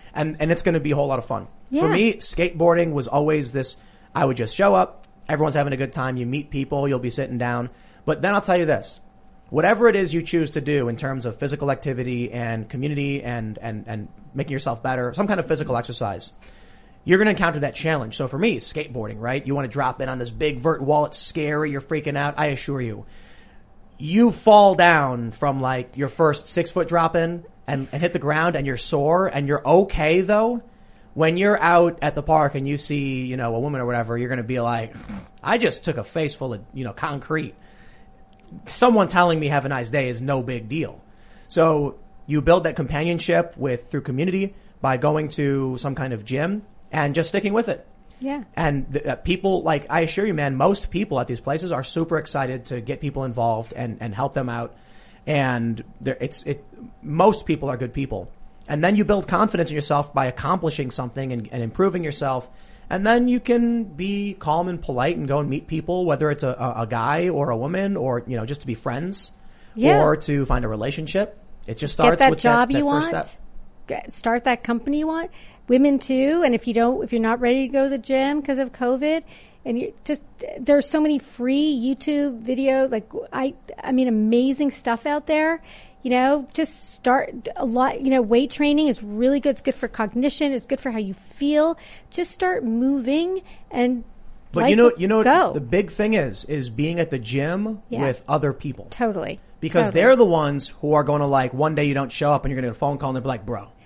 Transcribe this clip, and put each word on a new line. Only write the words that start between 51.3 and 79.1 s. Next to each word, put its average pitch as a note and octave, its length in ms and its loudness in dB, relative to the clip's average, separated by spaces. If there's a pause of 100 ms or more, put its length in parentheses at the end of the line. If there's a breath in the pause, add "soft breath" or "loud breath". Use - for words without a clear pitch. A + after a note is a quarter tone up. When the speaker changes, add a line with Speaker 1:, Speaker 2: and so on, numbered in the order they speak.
Speaker 1:
places D#3+ 300 -4
are C3 120 -4
super E3 360 -2
excited C3 480 -6
to B2 120 -6
get B2 220 -8
people C3+ 240 -4
involved A2+ 480 -2
and, A#2+ 260 -8
and A2+ 140 -8
help C3 200 -4
them C3+ 140 -2
out. A#2 280 -8 (500 soft breath)
And B2 580 0 (160)
there, C3 220 -4
it's, - 220 -6
it, C#3+ 200 -6 (380)
most F3+ 440 2
people C#3+ 240 -2
are B2+ 80 -4
good A#2 160 -6
people. A#2+ 380 -6 (360)
And D3 160 -2
then G3 120 4
you G#3 100 6
build G3+ 220 2
confidence F#3 440 2
in D3+ 40 -6
yourself D3 380 0
by C3+ 140 2
accomplishing D3 640 -2
something C3 420 -6
and, A2+ 180 -6
and B2 120 -4
improving F3 400 0
yourself. C#3 440 -4 (440 soft breath)
And F#3+ 140 0
then A#3+ 220 6
you B3 120 2
can A#3 460 2
be G3 500 -4
calm E3 320 0
and F3 140 -4
polite C#3 360 -2
and D3 100 -4
go C#3 120 0
and D3 100 -2
meet C#3+ 180 -6
people, F3+ 380 -2
whether D3+ 240 2
it's D3 140 -4
a, C3+ 60 0
a, A#2+ 340 -4
a A2+ 40 -4
guy C3+ 420 0
or C#3+ 200 0
a A#2 80 0
woman F#3 400 -2
or, B2 300 -2
you B2+ 100 -4
know, A2 80 -4
just C#3+ 160 -8
to - 60 -16
be A#2+ 80 -4
friends D3 560 -6 (440 soft breath)
Speaker 2:
Yeah. A3+ 280 4
Speaker 1:
or D#3 140 4
to C#3+ 280 -2
find B2 180 0
a A2+ 40 -2
relationship. C#3+ 680 -4 (300)
It A2+ 100 -8
just C#3+ 200 -6
Speaker 2:
Get D#3+ 60 2
Speaker 1:
starts E3+ 160 6
Speaker 2:
that C4+ 100 8
Speaker 1:
with - 100 2
Speaker 2:
job A#3+ 300 4
Speaker 1:
that, C#4 40 0
that C#4 60 2
Speaker 2:
you C#4+ 100 2
Speaker 1:
first D4+ 220 0
Speaker 2:
want. D#3+ 140 -4
Speaker 1:
step. - 160 -18 (460)
Speaker 2:
Get, - 260 -8
start A#3+ 320 -2
that A#3+ 180 0
company C#4 360 -2
you D#4 80 -2
want. E4 240 -4 (360 loud breath)
Women C4+ 320 6
too. C4+ 440 2
And B3+ 120 4
if A3+ 120 -4
you A#3 60 0
don't, A#3+ 300 2
if - 100 -8
you're A#3 80 2
not A3+ 180 0
ready B3+ 280 2
to A#3 40 -10
go C4+ 120 2
to C#4 60 2
the C#4 80 -2
gym C4+ 440 0
'cause C#4 160 -2
of C4 160 -2
covid, C#4 500 0 (400 loud breath)